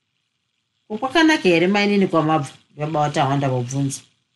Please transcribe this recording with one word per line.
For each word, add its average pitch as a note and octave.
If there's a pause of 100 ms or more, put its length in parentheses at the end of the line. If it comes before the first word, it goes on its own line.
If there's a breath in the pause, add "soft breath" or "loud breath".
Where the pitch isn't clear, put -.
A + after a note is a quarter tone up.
(880)
Ko, G#3+
kwakanaka D#4
here E3+
mainini G3+
kwamabva? D#3 (260)
Baba D3+
vata D3
wanda C#3
vobvunza. C3 (360)